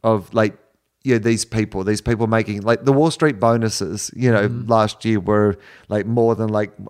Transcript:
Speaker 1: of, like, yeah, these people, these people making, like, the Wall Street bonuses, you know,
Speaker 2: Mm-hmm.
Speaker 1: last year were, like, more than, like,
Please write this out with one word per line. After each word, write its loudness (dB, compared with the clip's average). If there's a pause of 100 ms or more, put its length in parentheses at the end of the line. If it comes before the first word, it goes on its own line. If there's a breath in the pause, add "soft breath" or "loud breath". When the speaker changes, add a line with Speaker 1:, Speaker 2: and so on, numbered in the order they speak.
Speaker 1:
of, 0
like, 2 (460)
yeah, 2
these 0
people, -4
these -2
people -2
making, -2
like, 0
the 4
Wall 2
Street 0
bonuses, -2
you 2
know, 2
Speaker 2:
Mm-hmm. -6
Speaker 1:
last 0
year 0
were, 2 (320 loud breath)
like, -4
more 2
than, -4
like, -4 (160)